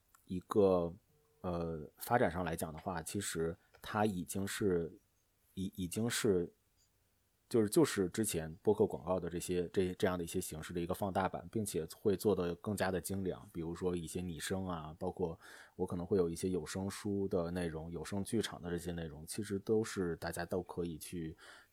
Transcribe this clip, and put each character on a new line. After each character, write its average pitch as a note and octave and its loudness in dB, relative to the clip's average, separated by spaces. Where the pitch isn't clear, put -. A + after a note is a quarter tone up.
一 F#2 -4
个， F#2 6
呃， D#3 -2
发 A#2+ 4
展 G#2+ 4
上 F2+ -2
来 E2 0
讲 E2 -4
的 D#2 -14
话， F2+ -4
其 G2 -4
实 E2 -2
它 G#2+ 0
已 F2+ -2
经 G2 -4
是， F2 2
已-， F#2+ -6
已 F2 0
经 A2+ -2
是 F2+ 4
就 A#2 6
是， G#2 4
就 D#3 6
是 F#2 2
之 A2 0
前 D#2+ -2
播 G#2+ 6
客 G2+ 6
广 - 0
告 F2+ 2
的 E2+ -4
这 E2+ -2
些， F2 0
这， F2+ 2
这 - 2
样 F2+ 4
的 F2 -2
一 E2 -4
些 F#2 -4
形 D#2+ -6
式 F2 -8
的 F2 0
一 E2+ 0
个 F2+ 0
放 F#2+ -2
大 F#2+ 2
版， - -6
并 A2 -2
且 E2 -2
会 G2+ 2
做 G2 4
得 F2 2
更 G#2 -4
加 F#2+ 0
的 F2+ 0
精 F#2+ -4
良。 - -4
比 E2+ -6
如 E2 -4
说 F2+ 0
一 E2+ -4
些 F2+ -6
拟 F2 -4
声 F#2+ -2
啊， D#2+ -6
包 F#2 -2
括 E2+ -2
我 F#2 0
可 F#2+ -4
能 F2 -4
会 G2+ 4
有 E2+ 4
一 E2 -4
些 F#2+ -2
有 E2+ 0
声 F#2+ -4
书 G2+ -2
的 F2 0
内 F2 -2
容、 D#2+ -6
有 E2 -6
声 G2+ -2
剧 G#2+ 0
场 - -6
的 F2 -6
这 F2 0
些 F2 -4
内 E2 -4
容， D2+ -10
其 - -6
实 G2+ -2
都 A2 2
是 F2+ -2
大 E2+ -6
家 E2+ -4
都 F#2 -2
可 - -6
以 E2 -4
去， D#2+ -8